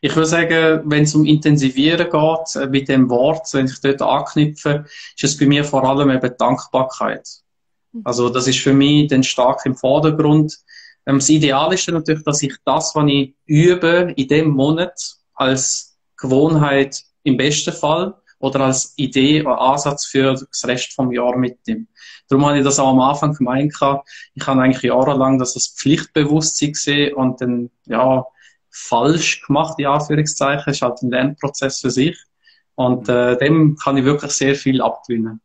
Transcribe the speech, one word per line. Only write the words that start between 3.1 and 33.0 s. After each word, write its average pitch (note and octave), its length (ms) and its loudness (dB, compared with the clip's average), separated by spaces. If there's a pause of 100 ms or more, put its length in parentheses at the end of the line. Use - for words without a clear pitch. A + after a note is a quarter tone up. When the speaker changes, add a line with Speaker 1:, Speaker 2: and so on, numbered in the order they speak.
Speaker 1:
wenn C3+ 120 0
ich C3 160 -6
dort C#3 200 0
anknüpfe, D3 840 -2 (300)
ist - 80 -8
es D3 140 -2
bei C#3+ 80 2
mir C#3+ 180 4
vor C#3 200 -2
allem C#3 280 2
eben C3 260 0
Dankbarkeit. B2+ 920 -2 (680)
Speaker 2:
Mhm. A#3 100 -12
Speaker 1:
Also A#2+ 260 -2
das B2 180 -2
ist C3+ 120 0
für C3+ 140 2
mich D3 340 4
dann C3 160 2
stark C3 420 0
im B2+ 100 -2
Vordergrund. D3+ 840 2 (480)
Ähm, C#3 140 2
das C3+ 100 -2
Ideal D3+ 440 2
ist F#3 140 -4
dann E3+ 80 -4
natürlich, D#3 280 -2
dass D3 200 -2
ich C#3+ 120 -6 (100)
das, D3+ 300 0
was D3+ 120 2
ich C#3 280 0 (100)
übe E3+ 720 2
in C3+ 120 -2
dem D3+ 220 2
Monat D3+ 500 0 (360)
als - 600 -2 (200)
Gewohnheit C#3 840 2 (220)
im C3+ 140 0
besten D3 360 -2
Fall E3 420 -2 (240)
oder C3+ 220 -2
als C3 360 -2
Idee C#3 440 2
oder C3+ 200 -2
Ansatz C#3 440 -2
für C3+ 280 0
das - 320 -10
Rest A#2+ 280 -4
vom B2+ 180 -2
Jahr B2 260 -2
mitnehme. A#2+ 480 -4 (420)
Darum C3+ 180 4
habe C#3+ 120 2
ich C#3 60 2
das C#3 160 0
auch C3+ 100 2
am C3 100 4
Anfang D3 360 0
gemeint C3+ 380 -2
gehabt. C#3 360 -2 (240)
Ich - 120 -10
habe C3 160 2
eigentlich C3 220 2
jahrelang C3 560 2
das B2+ 160 -4
als - 120 -4
Pflichtbewusstsein D#3 1080 -2
gesehen C#3+ 400 -2
und C3 280 -2
dann, B2 280 -4 (160)
ja, B2+ 400 0 (440)
falsch C#3 760 -2
gemacht, D3 340 0
in C#3+ 60 -4
Anführungszeichen. D3 840 -2
Ist C#3+ 100 -4
halt B2 200 -4
ein B2 100 -4
Lernprozess C3+ 680 -4
für C3+ 120 -2
sich. C3+ 260 0 (580)
Und, B2 340 -2